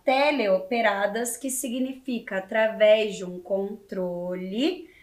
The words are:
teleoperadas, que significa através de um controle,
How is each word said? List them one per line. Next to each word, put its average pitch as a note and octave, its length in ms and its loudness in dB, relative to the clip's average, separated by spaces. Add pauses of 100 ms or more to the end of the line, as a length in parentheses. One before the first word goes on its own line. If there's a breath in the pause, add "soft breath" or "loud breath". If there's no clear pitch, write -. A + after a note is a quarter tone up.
teleoperadas, A3+ 1300 2
que C4 140 -6
significa B3+ 840 -4
através G#3+ 800 4
de F#3 80 -8
um F3+ 160 -8
controle, F#3+ 1500 -4 (140)